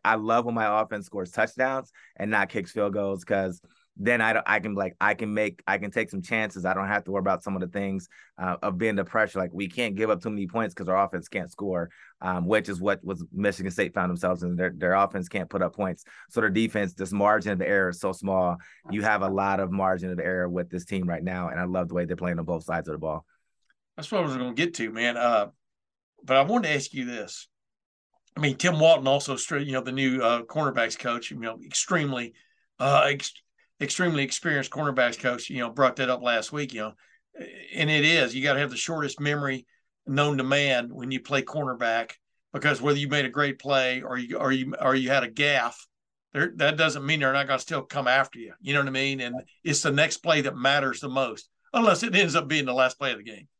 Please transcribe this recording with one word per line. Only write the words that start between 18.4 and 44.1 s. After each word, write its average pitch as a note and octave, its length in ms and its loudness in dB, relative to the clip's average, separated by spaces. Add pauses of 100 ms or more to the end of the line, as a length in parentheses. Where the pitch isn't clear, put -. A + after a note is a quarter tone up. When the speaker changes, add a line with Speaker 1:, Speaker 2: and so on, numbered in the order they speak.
Speaker 1:
You G#2 120 -2
have G#2+ 180 2
a F#2+ 80 0
lot G2 320 0
of F#2 100 -2
margin F#2 400 0
of F2+ 80 -4
error F2+ 300 -2
with F2 200 -4
this F2+ 140 -8
team F#2 240 -4
right E2+ 160 -2
now, F2+ 240 -4
and - 100 -6
I F2 60 -2
love F2+ 240 -2
the F2 60 -8
way F2 100 0
they're F2 140 -4
playing F2 200 -2
on E2+ 60 -4
both E2 220 -4
sides E2 240 -4
of - 20 -6
the D2+ 80 -6
ball. D#2 260 -6 (720)
Speaker 2:
That's D#3 160 -14
what G#3 80 0
I E3+ 60 0
was C3+ 100 -2
gonna B2 180 -4
get E3 200 0
to, A2+ 180 -4
man. A#2 240 -2
Uh, A#2 320 4 (760)
but B2+ 140 2
I C#3 60 10
wanted G3 260 2
to D3+ 80 2
ask C#3 180 -4
you B2+ 120 -6
this. A#2+ 420 -10 (880)
I D3+ 60 -6
mean, D3 160 2
Tim F3 200 4
Walton D3+ 300 8
also, C#3 300 2
stra-, C#3+ 260 -2
you C#3+ 80 -4
know, C3 80 0
the B2+ 140 -4
new, C3 280 2
uh, A#2 200 4
cornerbacks B2 580 0
coach, A#2+ 320 -4
you - 80 -10
know, A2+ 260 -8
extremely, C3+ 680 -2 (440)
uh, C#3 280 6
ex-, C#3+ 260 -2 (500)
extremely D3+ 420 0
experienced C#3 480 -2
cornerbacks B2+ 480 0
coach, B2 300 -2
you C3+ 100 -6
know, A#2+ 100 -2
brought B2+ 280 4
that C3 120 0
up B2 120 -2
last A#2+ 320 0
week, C#3+ 200 -6
you A2+ 60 -8
know, G#2+ 140 -6 (800)
and D#3 160 0
it D3+ 160 4
is, D3+ 280 4
you B2+ 80 -4
gotta C#3 180 2
have C#3+ 100 0
the B2 80 -8
shortest D3+ 420 -4
memory C#3+ 480 -2 (400)
known C#3+ 300 2
to C3 80 0
man C3 480 2
when B2 180 -8
you C3 80 -4
play C#3 220 0
cornerback, A#2+ 680 -2 (420)
because C#3+ 280 0
whether C#3+ 160 4
you C#3+ 120 -2
made C#3+ 160 2
a B2 40 -4
great C#3 300 0
play B2+ 420 2
or B2+ 160 -6